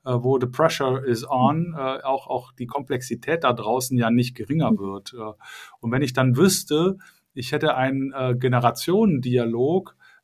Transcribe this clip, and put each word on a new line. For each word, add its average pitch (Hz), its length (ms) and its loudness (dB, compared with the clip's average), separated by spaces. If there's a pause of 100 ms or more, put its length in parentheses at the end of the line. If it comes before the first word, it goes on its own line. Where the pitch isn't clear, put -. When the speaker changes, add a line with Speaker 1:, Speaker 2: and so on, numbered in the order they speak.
Speaker 1:
äh, 131 80 -4
wo 127 280 2
the 123 60 -2
pressure 131 580 0
is 120 240 -2
on, 143 400 2
Speaker 2:
Mhm. 160 60 -10
Speaker 1:
äh, 143 280 -6
auch, 135 240 -4
auch - 260 -6
die 123 140 -10
Komplexität 135 800 -4
da 127 80 2
draußen 120 440 -2
ja 117 140 2
nicht 123 240 2
geringer 127 380 0
Speaker 2:
Mhm. 107 60 2
Speaker 1:
wird, 98 360 -8
äh. 110 180 -12 (480)
Und 117 120 -4
wenn 131 100 0
ich 127 100 -4
dann 131 240 4
wüsste, 185 640 2 (360)
ich 127 180 -8
hätte 147 240 0
einen, 135 360 -2
äh, 131 240 -2
Generationendialog, 127 1600 2 (280)